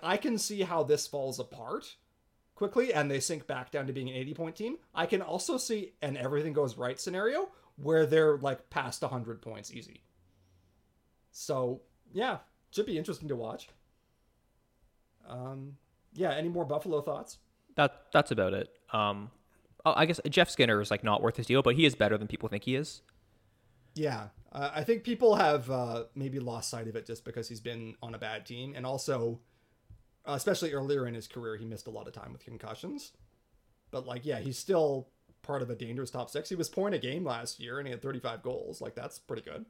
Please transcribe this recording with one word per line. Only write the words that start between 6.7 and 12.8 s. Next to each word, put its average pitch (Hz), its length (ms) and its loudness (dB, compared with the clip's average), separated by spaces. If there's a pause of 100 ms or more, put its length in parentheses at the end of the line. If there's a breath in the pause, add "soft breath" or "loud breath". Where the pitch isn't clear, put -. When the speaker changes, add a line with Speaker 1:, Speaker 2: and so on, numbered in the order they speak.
Speaker 1:
right 127 220 -4
scenario 240 500 0 (260 soft breath)
where 156 300 6
they're, 151 320 8
like, 135 320 -4
past 131 320 -2
a 143 60 0
hundred 117 340 -6
points 107 320 -12
easy. - 300 -16 (1300)
So, 131 500 -2 (320)
yeah, 214 240 -2 (340)
should 214 140 0